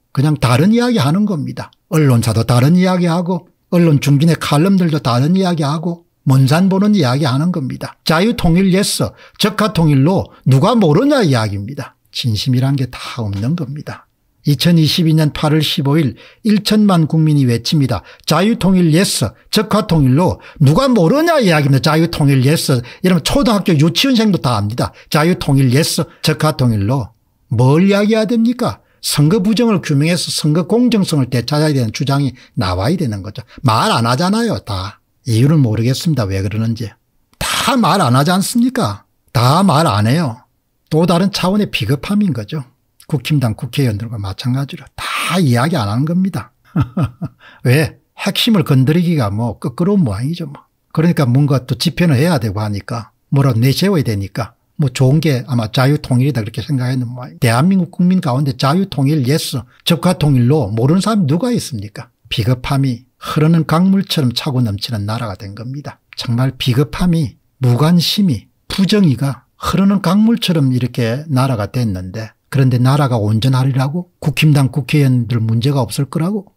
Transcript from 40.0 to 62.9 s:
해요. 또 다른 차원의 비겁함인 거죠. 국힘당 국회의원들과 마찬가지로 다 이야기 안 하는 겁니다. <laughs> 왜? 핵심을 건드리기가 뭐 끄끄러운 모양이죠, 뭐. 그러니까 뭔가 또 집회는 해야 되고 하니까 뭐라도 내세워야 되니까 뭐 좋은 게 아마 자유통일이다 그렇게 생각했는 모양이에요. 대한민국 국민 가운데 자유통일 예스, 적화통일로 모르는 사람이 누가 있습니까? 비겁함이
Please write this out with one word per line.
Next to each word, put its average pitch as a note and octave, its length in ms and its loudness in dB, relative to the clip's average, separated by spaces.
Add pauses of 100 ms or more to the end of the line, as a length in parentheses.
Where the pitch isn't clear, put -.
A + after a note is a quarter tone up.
해요. C#3 360 -2 (460)
또 D#3+ 180 0
다른 F#3 240 2
차원의 G3+ 400 -2
비겁함인 E3 640 -2
거죠. B2+ 320 -8 (420)
국힘당 C3 480 -2
국회의원들과 A#2 640 -4
마찬가지로 B2+ 640 -6 (100)
다 - 440 -6
이야기 C#3+ 380 2
안 G#2 120 -2
하는 A#2+ 160 -2
겁니다. F3+ 480 -4 (220)
<laughs> - 920 -6
왜? C#3 340 0 (200)
핵심을 G3 460 0
건드리기가 D3+ 640 2
뭐 A2 280 -6
끄끄러운 F#3 460 -2
모양이죠, C3 420 -4
뭐. C#3 160 -18 (300)
그러니까 D#3+ 340 2
뭔가 C3+ 400 2
또 - 100 -4
집회는 E3+ 400 0
해야 D#3 220 2
되고 G#2 220 -4
하니까 G#2 500 -8 (200)
뭐라도 C3+ 300 2
내세워야 D3 420 2
되니까 G#2 520 -6 (220)
뭐 C#3 140 -2
좋은 C3+ 300 2
게 C3 260 -2
아마 A#2 240 -4
자유통일이다 C3+ 720 0
그렇게 G#2+ 220 -8
생각했는 B2+ 460 -4
모양이에요. B2+ 300 -14
대한민국 D#3+ 520 2
국민 F3+ 300 0
가운데 C3+ 360 -2
자유통일 C#3+ 720 0
예스, C#3+ 320 -2 (240)
적화통일로 D3 840 2
모르는 B2+ 320 0
사람이 G3+ 260 0
누가 E3+ 260 0
있습니까? - 580 -8 (180)
비겁함이 B2+ 760 -2 (140)